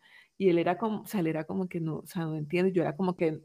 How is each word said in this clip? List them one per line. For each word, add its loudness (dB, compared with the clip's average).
Y 4
él 6
era 2
como, -2
o -16
sea, -2
él 2
era -2
como -4
que -6
no, -2
o -12
sea, -4
no -2
entiendo. 2
Y -6
yo 4
era -2
como 0
que, 0